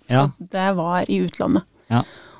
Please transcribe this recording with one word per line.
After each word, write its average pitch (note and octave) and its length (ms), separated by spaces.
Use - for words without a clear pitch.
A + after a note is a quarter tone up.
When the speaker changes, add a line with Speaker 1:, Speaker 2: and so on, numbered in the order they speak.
Speaker 1:
Ja. C3+ 160
Speaker 2:
Så C#3+ 240
det F#3+ 240
var F3 320
i G3 160
utlandet. - 400
Speaker 1:
Ja. A#2+ 140